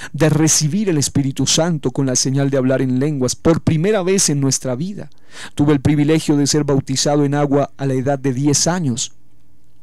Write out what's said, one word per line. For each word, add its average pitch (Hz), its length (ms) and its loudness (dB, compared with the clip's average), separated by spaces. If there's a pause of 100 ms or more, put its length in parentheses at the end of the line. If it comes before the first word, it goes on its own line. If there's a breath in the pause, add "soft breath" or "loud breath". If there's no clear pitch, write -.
(140)
de 151 160 2
recibir 156 600 2
el 156 80 2
Espíritu 135 480 0
Santo 160 460 0
con 139 160 -2
la 127 80 0
señal 135 340 0
de 139 80 0
hablar 131 240 2
en 127 160 0
lenguas 135 380 -2
por 165 260 2
primera 185 400 2
vez 190 300 2
en 143 80 0
nuestra 131 340 -2
vida. 180 380 -8 (420 loud breath)
Tuve 147 200 2
el 143 60 4
privilegio 147 580 2
de 143 100 2
ser 151 160 0
bautizado 143 600 0
en 143 120 0
agua 143 420 2
a 135 80 -4
la 131 80 0
edad 131 240 0
de 131 160 -2
diez 143 320 2
años. 160 480 -2 (680)